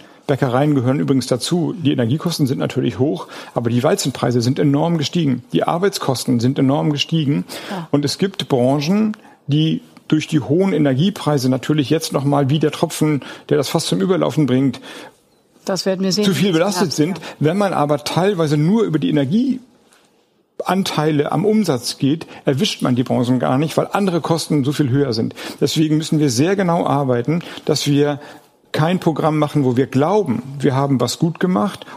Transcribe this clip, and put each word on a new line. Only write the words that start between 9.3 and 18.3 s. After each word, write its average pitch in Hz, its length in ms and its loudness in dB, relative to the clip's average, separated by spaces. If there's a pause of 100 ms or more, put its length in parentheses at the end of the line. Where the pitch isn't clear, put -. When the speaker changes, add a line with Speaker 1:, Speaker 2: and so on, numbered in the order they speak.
Speaker 1:
die 156 340 0 (260)
durch 156 200 0
die 156 120 0
hohen 185 340 2
Energiepreise 143 760 2
natürlich 131 400 0
jetzt 160 240 -2
nochmal 143 380 2
wie 156 80 2
der 151 120 2
Tropfen, 151 500 0 (280)
der 151 80 4
das 139 120 0
Fass 165 180 -2
zum 185 140 0
Überlaufen 156 440 2
bringt, 127 340 2 (840)
Speaker 2:
Das 196 220 -4
werden 190 160 0
wir 190 80 0
sehen. 202 140 0
Speaker 1:
zu 190 100 2
viel 185 180 2
belastet 175 360 0
Speaker 2:
Ja, - 60 -6
Speaker 1:
sind. 160 220 0
Speaker 2:
ja. - 60 -16 (160)
Speaker 1:
Wenn 156 180 2
man 196 160 2
aber 147 300 0
teilweise 165 540 0